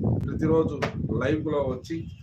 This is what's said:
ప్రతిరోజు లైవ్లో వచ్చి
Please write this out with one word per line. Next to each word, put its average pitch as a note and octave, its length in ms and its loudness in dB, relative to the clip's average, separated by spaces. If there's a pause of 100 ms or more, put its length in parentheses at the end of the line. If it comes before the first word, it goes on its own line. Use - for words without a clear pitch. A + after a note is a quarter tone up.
(240)
ప్రతిరోజు D#3 520 2 (460)
లైవ్లో D3+ 380 0 (120)
వచ్చి E3 240 -6 (260)